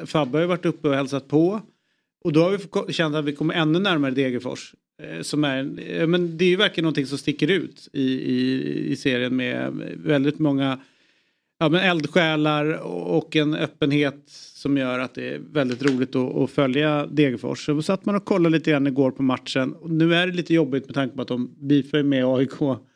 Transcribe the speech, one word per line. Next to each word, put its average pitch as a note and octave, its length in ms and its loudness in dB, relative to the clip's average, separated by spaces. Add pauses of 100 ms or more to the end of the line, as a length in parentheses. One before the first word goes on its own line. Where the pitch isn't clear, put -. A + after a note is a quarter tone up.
Fabbe C#3+ 320 0
har D#3+ 40 2
ju F3 60 0
varit F3 180 -2
uppe D#3 220 -2
och C#3 60 2
hälsat C3+ 340 -4
på. F3 320 2 (640)
Och E3+ 80 0
då D3+ 100 6
har F3+ 80 4
vi G3+ 80 0
fått F3+ 120 -14
ko-, G3 220 -4
känt D#3 240 0
att D3+ 80 -2
vi D3 80 -2
kommer D#3 220 -2
ännu D#3+ 240 2
närmare E3 320 0
Degerfors. B2+ 640 -4 (280)
Eh, E3 200 -10
som D3+ 220 0
är C3+ 120 0
en, C#3+ 220 -6
eh, E3+ 280 -4
men F3 320 0
det F3+ 60 2
är F3+ 40 6
ju F3+ 80 4
verkligen G3 280 0
någonting D3+ 220 0
som C3+ 120 -6
sticker D3 320 0
ut - 420 -4
i, C#3 100 -4 (100)
i, C3 500 -2 (300)
i C#3 40 -4
serien B2+ 400 -2
med B2+ 360 -4 (240)
väldigt D3 420 0
många, C#3 400 0 (800)
ja, E3 100 2
men E3+ 120 4
eldsjälar D#3 920 2 (140)
och F3 500 -2
en D3+ 180 2
öppenhet D3 720 -2
som - 480 -4
gör B2+ 220 -2
att B2+ 160 -6
det B2+ 200 -8
är D3 40 -8 (140)
väldigt B2+ 300 -2
roligt C3 340 0
att, B2+ 200 -2
att C#3 140 0
följa D3 560 0
Degerfors. C3+ 600 0
Så D3+ 160 0
satt F#3+ 220 -2
man G#3 100 0
och G3+ 100 -2
kollade E3+ 320 4
lite D#3 140 0
grann C#3 160 4
igår C3+ 240 2
på C3 120 -6
matchen. C3 500 -2
Och - 180 -10
nu E3 240 4
är F3 120 2
det F#3 60 -2
lite E3+ 220 0
jobbigt C#3 320 2
med C#3+ 80 -10
tanke C3+ 220 -2
på B2+ 60 -4
att A#2+ 60 -6
de B2 320 -4
beefar C#3+ 420 2
med C#3 220 2
A C3 180 4
I C3+ 40 2
K C3+ 300 -2 (200)